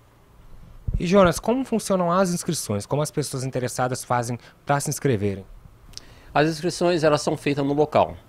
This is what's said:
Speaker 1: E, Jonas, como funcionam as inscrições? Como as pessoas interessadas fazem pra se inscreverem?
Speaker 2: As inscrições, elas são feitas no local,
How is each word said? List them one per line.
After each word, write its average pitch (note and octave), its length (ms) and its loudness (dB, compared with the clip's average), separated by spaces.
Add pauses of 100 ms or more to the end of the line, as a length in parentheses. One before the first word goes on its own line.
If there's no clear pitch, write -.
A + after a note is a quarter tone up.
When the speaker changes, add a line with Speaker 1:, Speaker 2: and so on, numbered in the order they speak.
(1000)
Speaker 1:
E, F#3 60 -2
Jonas, F3+ 340 4
como C4 240 0
funcionam F#3+ 480 -2
as F3+ 220 2
inscrições? A2+ 540 -4
Como C#3+ 160 0
as D3 80 -6
pessoas C3+ 320 -4
interessadas B2+ 600 -4
fazem B2 360 -2 (260)
pra C#3+ 140 2
se D3 100 -4
inscreverem? G2+ 560 0 (840)
Speaker 2:
As D3+ 160 4
inscrições, E3 560 0
elas D3 200 4
são D#3 120 -2
feitas C#3+ 300 -2
no C#3+ 80 0
local, G#2+ 420 2 (140)